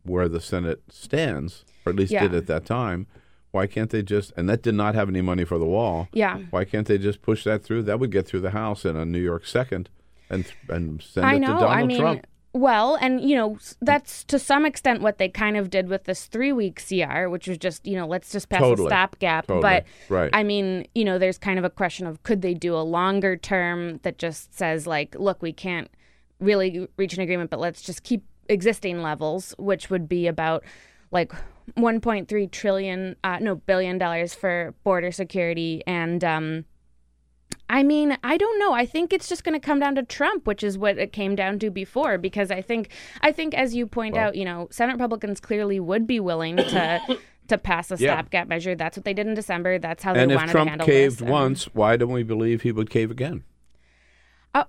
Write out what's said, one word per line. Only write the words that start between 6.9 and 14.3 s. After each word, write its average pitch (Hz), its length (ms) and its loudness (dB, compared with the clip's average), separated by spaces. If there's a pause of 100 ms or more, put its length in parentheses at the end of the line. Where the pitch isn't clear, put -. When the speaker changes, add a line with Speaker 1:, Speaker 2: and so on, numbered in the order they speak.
Speaker 1:
just 101 240 -2
push 110 240 -2
that 107 180 0
through? 113 200 -2
That 104 160 -2
would 123 120 -2
get 92 160 0
through 95 140 -4
the 95 100 -2
House 107 340 -4
in 82 100 0
a 80 100 -4
New 85 140 -2
York 87 260 -2
second 110 440 -2 (400)
and, 95 220 -4 (160)
and 80 340 -4
send - 240 -2
Speaker 2:
I 269 100 6
Speaker 1:
it 285 40 4
Speaker 2:
know, 269 80 2
Speaker 1:
to 277 60 0
Donald 339 180 4
Speaker 2:
I 226 120 4
mean, 247 160 0
Speaker 1:
Trump. - 280 0 (260)
Speaker 2:
well, 254 480 4
and, 254 200 0
you 277 140 4
know, 214 200 0
s-, - 260 -18
that's 285 440 0
to 277 140 2